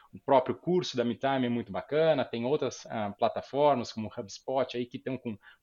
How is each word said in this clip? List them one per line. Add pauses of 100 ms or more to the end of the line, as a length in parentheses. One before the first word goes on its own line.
(140)
o
próprio
curso
da
MeTime
é
muito
bacana,
tem
outras,
ah,
plataformas
como
o
HubSpot
aí
que
tão
com, (260)